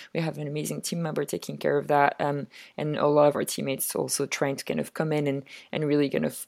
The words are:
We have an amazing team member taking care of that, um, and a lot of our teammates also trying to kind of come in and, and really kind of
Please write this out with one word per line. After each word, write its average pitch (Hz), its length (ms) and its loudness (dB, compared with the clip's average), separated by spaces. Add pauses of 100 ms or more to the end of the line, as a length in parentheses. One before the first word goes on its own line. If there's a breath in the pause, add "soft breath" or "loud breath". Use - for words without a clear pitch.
(140 loud breath)
We 165 60 -2
have 151 180 -4
an 147 100 -6
amazing 151 320 -6
team 170 220 -4
member 151 240 -4
taking - 320 -6
care 143 180 2
of 143 120 -2
that, 143 320 4
um, 143 260 -2 (320 loud breath)
and 151 180 -2
a - 100 2
lot 147 220 8
of 143 80 2
our - 80 -2
teammates - 500 -4
also 143 300 -2
trying 139 320 -2
to - 80 -8
kind - 160 -2
of - 140 -6
come 156 180 0
in 151 140 0
and, 139 160 -2 (300 loud breath)
and 156 140 -2
really 147 220 4
kind - 160 -2
of - 240 -6